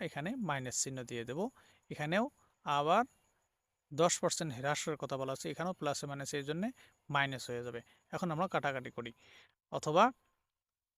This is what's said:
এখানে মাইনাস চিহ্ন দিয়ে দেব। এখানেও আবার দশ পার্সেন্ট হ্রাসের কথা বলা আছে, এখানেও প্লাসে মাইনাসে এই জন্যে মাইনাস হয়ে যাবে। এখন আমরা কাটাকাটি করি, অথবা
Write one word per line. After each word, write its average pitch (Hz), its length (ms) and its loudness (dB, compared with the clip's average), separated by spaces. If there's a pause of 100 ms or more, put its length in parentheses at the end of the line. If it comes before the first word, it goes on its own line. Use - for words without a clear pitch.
এখানে 147 220 -4 (180)
মাইনাস 131 360 -2
চিহ্ন 135 140 -4 (120)
দিয়ে 117 200 -4
দেব। 139 100 -4 (540)
এখানেও 160 300 0 (420)
আবার 156 380 4 (880)
দশ 160 300 6
পার্সেন্ট 165 360 0
হ্রাসের 143 440 0
কথা 139 160 -4
বলা 135 180 -2
আছে, - 180 -8
এখানেও 175 200 -4
প্লাসে 147 360 -2
মাইনাসে 139 320 -6
এই 135 80 -6
জন্যে 175 180 0 (420)
মাইনাস 139 400 2
হয়ে 120 160 -2
যাবে। 120 160 -8 (340)
এখন 180 180 -2
আমরা 175 140 0
কাটাকাটি 135 500 0
করি, 117 140 -6 (600)
অথবা 156 320 6 (960)